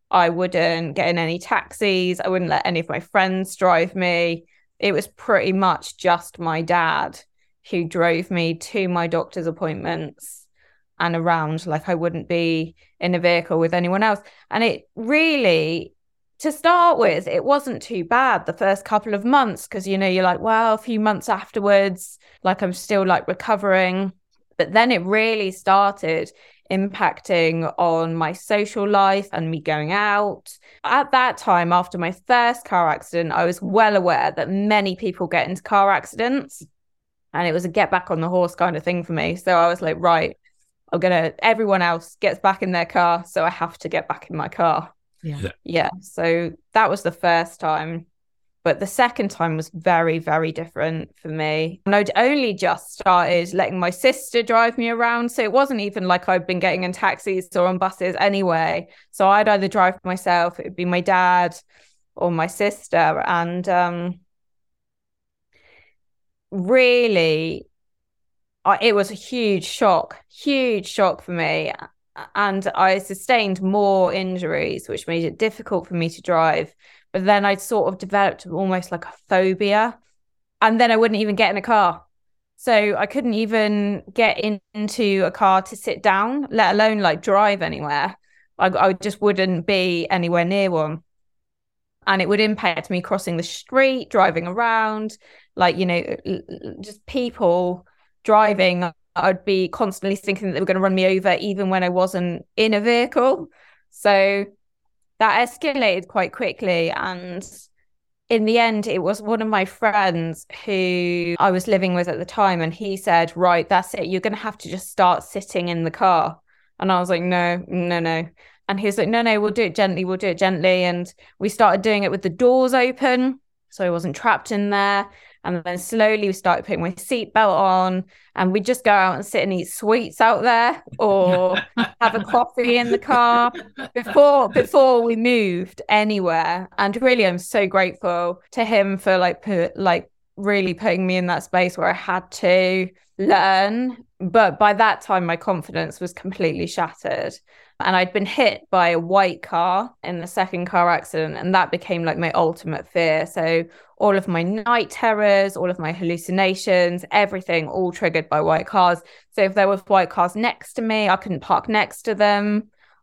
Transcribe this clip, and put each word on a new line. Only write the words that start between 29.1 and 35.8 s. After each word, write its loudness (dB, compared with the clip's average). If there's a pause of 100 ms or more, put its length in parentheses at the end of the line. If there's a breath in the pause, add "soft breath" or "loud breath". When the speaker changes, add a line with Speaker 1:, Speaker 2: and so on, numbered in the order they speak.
Speaker 1:
and -4
me -4
going -4
out. -2 (260 soft breath)
At 0
that 2
time, 2
after 0
my -4 (160)
first 2
car 2
accident, -4
I 0
was -4
well 2
aware 2
that -4
many 0
people -6
get 0
into -8
car 2